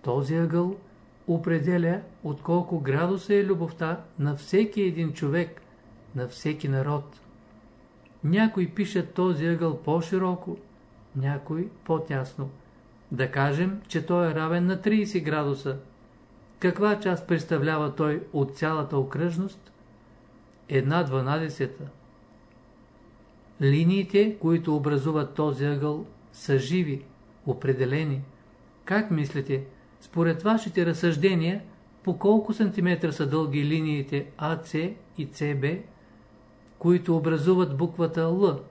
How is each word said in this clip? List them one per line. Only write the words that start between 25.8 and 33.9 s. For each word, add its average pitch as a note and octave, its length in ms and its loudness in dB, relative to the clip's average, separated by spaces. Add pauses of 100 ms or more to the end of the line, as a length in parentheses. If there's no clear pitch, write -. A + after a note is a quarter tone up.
са C#3 260 2
живи, D3 460 -2 (400)
определени. C3+ 760 0 (640)
Как G#3 260 0
мислите, C#3 540 -2 (360)
според E3 400 0
вашите G#3 440 2
разсъждения, E3+ 800 2 (400)
по F#3 160 -2
колко G#3+ 340 4
сантиметра F3 580 2
са C#3 180 -2
дълги D3 360 0
линиите D3 720 -2